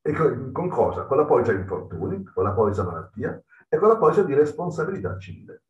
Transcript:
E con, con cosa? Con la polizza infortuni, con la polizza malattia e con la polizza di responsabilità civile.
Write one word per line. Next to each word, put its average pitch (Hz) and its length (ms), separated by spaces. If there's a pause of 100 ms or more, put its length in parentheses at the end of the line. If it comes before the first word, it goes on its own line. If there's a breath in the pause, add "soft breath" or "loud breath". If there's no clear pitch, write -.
E 151 120
con, 131 400
con 175 160
cosa? - 360
Con 139 140
la 147 80
polizza 120 260
infortuni, 95 720
con - 200
la 101 80
polizza 101 300
malattia 104 580 (280 soft breath)
e 156 100
con 208 100
la 226 80
polizza 170 260
di 139 120
responsabilità 151 840
civile. - 520